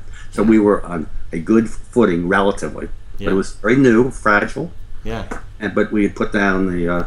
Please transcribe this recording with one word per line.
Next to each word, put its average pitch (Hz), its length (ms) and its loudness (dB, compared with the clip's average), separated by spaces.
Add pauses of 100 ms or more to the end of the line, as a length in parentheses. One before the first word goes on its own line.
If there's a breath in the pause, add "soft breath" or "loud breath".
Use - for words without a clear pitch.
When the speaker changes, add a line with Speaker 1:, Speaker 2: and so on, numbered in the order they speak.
(300 loud breath)
Speaker 1:
So 110 120 -2
we 110 160 6
were 104 260 4
on 82 240 -6 (240)
a 82 60 -4
good 110 320 2
footing 87 580 0
relatively, 98 600 0 (240)
but - 100 -6
Speaker 2:
Yeah. 95 80 -2
Speaker 1:
it 92 40 2
was 98 200 -2
very 117 220 2
new, 127 340 6
fragile. 110 600 0 (340)
Speaker 2:
Yeah. 107 220 -6 (320)
Speaker 1:
And, 101 160 -6
but 104 180 0
we 107 120 2
had 95 100 -2
put - 180 -2
down 95 380 2
the, 87 180 -2
uh, 87 180 0